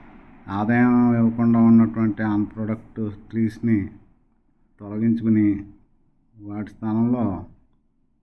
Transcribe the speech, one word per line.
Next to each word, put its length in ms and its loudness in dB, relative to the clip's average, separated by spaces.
ఆదాయం 680 2
ఇవ్వకుండా 440 2
ఉన్నటువంటి 640 4
అన్‌ప్రొడక్టివ్ 920 -6
ట్రీస్‌ని 760 -4
తొలగించుకుని 840 0
వాటి 300 -12
స్థానంలో, 760 -2